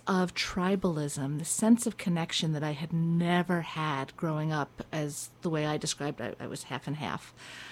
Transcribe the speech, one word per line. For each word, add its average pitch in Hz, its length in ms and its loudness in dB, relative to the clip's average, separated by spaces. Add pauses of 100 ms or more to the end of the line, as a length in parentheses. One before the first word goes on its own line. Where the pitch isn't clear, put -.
of 180 300 2
tribalism, 151 1040 0
the 156 60 -4
sense 233 420 6
of 214 100 -4
connection 165 560 0
that 147 100 -2
I 151 80 0
had 156 220 -4
never 170 680 4
had 156 540 -4
growing 156 380 -2
up, 147 380 -4
as 151 400 -4 (100)
the 180 80 0
way 156 160 0
I 151 120 0
described - 440 -4
it, 113 180 -6
I - 80 -8
was - 160 -8
half - 240 -8
and 143 100 -2
half. 113 360 -6 (380)